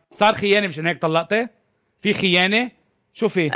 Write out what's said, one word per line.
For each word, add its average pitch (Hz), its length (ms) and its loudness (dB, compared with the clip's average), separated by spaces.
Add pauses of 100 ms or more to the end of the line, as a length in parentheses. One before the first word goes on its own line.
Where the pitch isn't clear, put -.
(120)
صار 214 220 2
خيانة 208 320 2
مشان 156 200 -8
هيك 170 160 -4
طلقتي؟ 165 460 -2 (520)
في 208 120 0
خيانة؟ 196 580 0 (440)
شو 226 140 -2
في؟ 185 120 -2 (160)